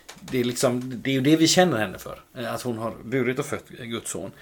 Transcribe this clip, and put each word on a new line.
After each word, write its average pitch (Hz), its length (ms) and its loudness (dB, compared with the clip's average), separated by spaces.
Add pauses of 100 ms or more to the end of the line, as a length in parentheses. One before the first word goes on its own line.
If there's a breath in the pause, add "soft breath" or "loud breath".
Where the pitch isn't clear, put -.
(200 loud breath)
det - 200 -2
är 120 40 2
liksom, 123 580 0
det - 80 -4
är 135 40 2
ju 135 80 2
det 147 140 6
vi 160 120 4
känner 175 300 6
henne 95 220 -4
för. - 220 -12 (140)
Eh, 117 180 -6
att 113 80 -8
hon 120 160 -4
har 113 160 -6 (100)
burit 127 360 0
och 139 60 -4
fött - 240 -8
Guds 117 420 -10
son. - 200 -8 (100)